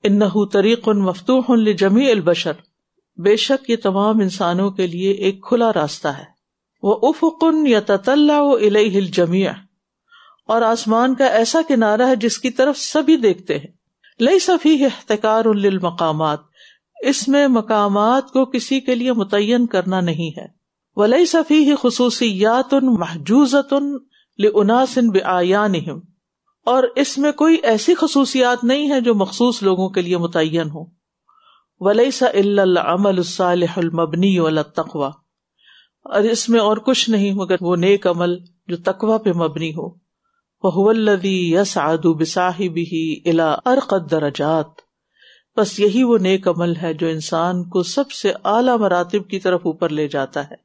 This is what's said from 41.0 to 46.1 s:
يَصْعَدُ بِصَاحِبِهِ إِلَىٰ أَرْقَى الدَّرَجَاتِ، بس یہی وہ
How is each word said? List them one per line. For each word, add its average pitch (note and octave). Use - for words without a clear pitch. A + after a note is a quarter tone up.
يَصْعَدُ E3
بِصَاحِبِهِ E3+
إِلَىٰ E3
أَرْقَى B3+
الدَّرَجَاتِ، D3+
بس G#3
یہی G#3
وہ A#3+